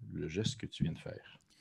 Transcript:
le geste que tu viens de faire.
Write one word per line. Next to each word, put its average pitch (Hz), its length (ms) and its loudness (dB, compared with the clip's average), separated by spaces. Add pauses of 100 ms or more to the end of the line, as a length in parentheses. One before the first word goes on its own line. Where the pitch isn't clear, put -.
(140)
le 80 140 0
geste 92 320 2
que - 60 -4
tu - 180 2
viens 82 100 4
de - 60 -6
faire. - 400 -8 (220)